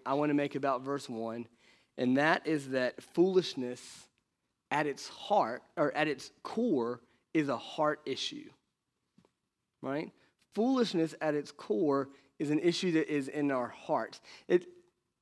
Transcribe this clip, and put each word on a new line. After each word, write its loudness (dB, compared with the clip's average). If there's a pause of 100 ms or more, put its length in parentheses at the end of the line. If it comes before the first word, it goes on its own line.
I 0
wanna 2
make 2
about 0
verse -6
one, -8 (500)
and 4
that 4
is -2
that -2
foolishness 0 (640)
at 0
its -8
heart, 0 (160)
or 2
at 2
its -6 (100)
core, 0 (320)
is 2
a 0
heart 0
issue, -6 (1300)
right? -6 (420)
Foolishness 2
at 0
its -4
core 0 (300)
is -2
an 4
issue 2
that 2
is 0
in 0
our 0
hearts. -4 (260)
It, 4 (520)